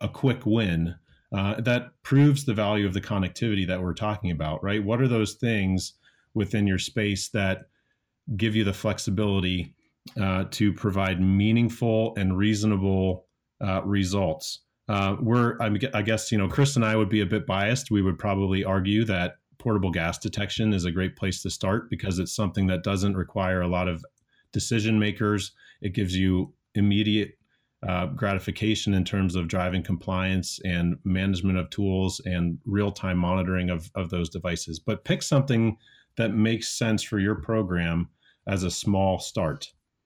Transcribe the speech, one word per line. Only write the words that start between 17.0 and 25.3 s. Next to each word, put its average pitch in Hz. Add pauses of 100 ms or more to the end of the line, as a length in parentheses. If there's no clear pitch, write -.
be 107
a 98
bit 101
biased. 101
We 104
would 92
probably 98
argue 98
that 90 (220)
portable 101
gas 85
detection 101
is 90
a 87
great 92
place 95
to 92
start 98
because 92
it's 87
something 98
that 90
doesn't 98
require 92
a 87
lot 90
of 85 (480)
decision 110
makers. 104 (300)